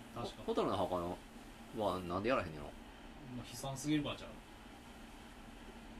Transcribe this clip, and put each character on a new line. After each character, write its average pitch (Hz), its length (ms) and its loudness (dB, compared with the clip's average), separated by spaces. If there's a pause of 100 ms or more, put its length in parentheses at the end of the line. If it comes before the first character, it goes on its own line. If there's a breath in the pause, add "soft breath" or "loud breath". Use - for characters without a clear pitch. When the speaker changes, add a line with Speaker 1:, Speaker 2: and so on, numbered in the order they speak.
(140)
Speaker 1:
確 120 140 0
か。 - 180 -8
Speaker 2:
ホ 226 80 4
タ 233 80 6
ル 151 60 6
の 185 100 6
墓 90 180 6
の 87 220 2 (580)
は 95 220 6
な 90 200 2
ん 101 40 4
で 117 80 6
や 127 60 8
ら - 40 6
へ - 60 2
ん - 20 -4
の 78 60 -4
や 73 60 -6
ろ？ 69 100 -4 (680)
Speaker 1:
ま 120 60 -2
あ、 - 80 -8
悲 - 40 -8
惨 135 220 -2
す 147 140 0
ぎ 151 80 8
る 143 40 6
か 123 60 0
ら - 80 0
ち - 60 -8
ゃ - 20 -8
う？ 117 40 -8 (1700)